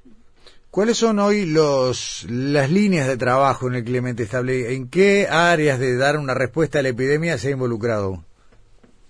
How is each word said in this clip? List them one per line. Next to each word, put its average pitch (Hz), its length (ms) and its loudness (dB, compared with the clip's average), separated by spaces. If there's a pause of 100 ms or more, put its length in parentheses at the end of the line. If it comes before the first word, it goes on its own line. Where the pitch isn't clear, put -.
(680)
¿Cuáles 214 280 0
son 226 200 0
hoy 202 300 2
los, 139 800 0
las 135 420 0
líneas 185 360 2
de 131 100 -2
trabajo 127 500 2
en 123 80 -4
el 123 80 -4
Clemente 123 400 -4
Estable? 127 520 -2
¿En 131 120 -8
qué 196 420 4
áreas 156 500 2
de 127 180 0
dar 143 200 2
una 135 180 -4
respuesta 139 440 -2
a 139 40 2
la 131 60 0
epidemia 143 500 0
se 110 80 -4
ha 143 40 0
involucrado? 110 720 -2 (880)